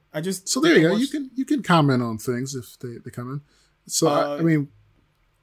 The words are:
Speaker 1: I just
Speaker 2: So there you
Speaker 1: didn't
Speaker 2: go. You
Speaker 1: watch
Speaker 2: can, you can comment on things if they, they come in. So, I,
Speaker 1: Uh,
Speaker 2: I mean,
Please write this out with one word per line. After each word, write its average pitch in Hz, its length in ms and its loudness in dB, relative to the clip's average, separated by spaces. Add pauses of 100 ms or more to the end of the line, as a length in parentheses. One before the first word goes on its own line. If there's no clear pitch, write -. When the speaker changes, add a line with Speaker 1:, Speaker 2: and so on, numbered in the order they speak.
(120)
Speaker 1:
I 156 80 -6
just 185 280 -6
Speaker 2:
So - 120 -2
there 330 120 4
you 233 80 8
Speaker 1:
didn't 160 100 6
Speaker 2:
go. 202 60 2
You 233 80 0
Speaker 1:
watch 285 80 -6
Speaker 2:
can, 285 240 -8
you 262 80 -4
can 285 180 -2
comment 143 400 4
on 113 160 -6
things 131 380 -6
if - 240 -16
they, 120 240 -14
they 120 80 -16
come 123 180 -12
in. 143 100 -10 (460)
So, - 220 0
I, 147 120 2 (140)
Speaker 1:
Uh, - 40 -8
Speaker 2:
I 156 40 -2
mean, 156 260 2 (760)